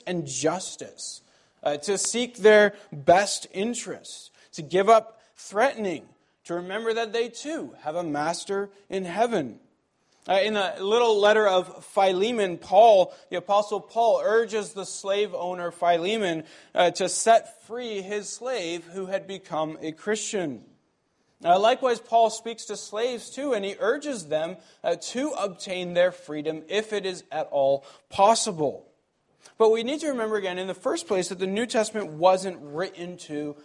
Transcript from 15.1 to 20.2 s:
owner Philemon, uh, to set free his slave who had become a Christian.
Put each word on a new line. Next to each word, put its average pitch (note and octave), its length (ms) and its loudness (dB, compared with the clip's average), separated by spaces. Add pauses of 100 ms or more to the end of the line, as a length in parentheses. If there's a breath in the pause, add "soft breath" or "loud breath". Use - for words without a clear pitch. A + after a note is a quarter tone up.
owner F3 380 -6
Philemon, E3+ 760 0 (280 loud breath)
uh, F3+ 180 4
to F3+ 180 -2
set - 540 2
free A3+ 380 -8
his G3 280 -8
slave F3 560 -6
who F#3 220 -10
had F#3+ 200 -6
become D#3+ 540 -6
a D#3 100 -6
Christian. F#3 720 -6 (800)